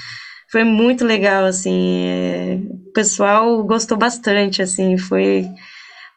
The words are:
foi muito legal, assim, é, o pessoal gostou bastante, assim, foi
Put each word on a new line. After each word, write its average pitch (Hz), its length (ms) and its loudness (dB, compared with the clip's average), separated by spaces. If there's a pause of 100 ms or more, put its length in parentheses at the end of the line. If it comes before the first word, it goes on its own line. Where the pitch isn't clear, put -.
(520)
foi 226 120 2
muito 233 380 2
legal, 202 440 2
assim, 185 640 0
é, 180 500 -4 (300)
o - 40 -20
pessoal 214 720 2
gostou 226 320 0
bastante, 208 640 0
assim, 185 380 0
foi 190 500 0 (680)